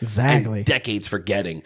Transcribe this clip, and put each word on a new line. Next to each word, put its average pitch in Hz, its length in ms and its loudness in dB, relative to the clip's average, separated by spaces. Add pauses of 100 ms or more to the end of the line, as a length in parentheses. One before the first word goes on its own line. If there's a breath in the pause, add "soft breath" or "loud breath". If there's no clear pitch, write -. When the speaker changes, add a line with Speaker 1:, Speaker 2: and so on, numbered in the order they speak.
Speaker 1:
Exactly. 113 580 2
Speaker 2:
and 101 60 -4
decades 110 420 0
forgetting. 92 580 -2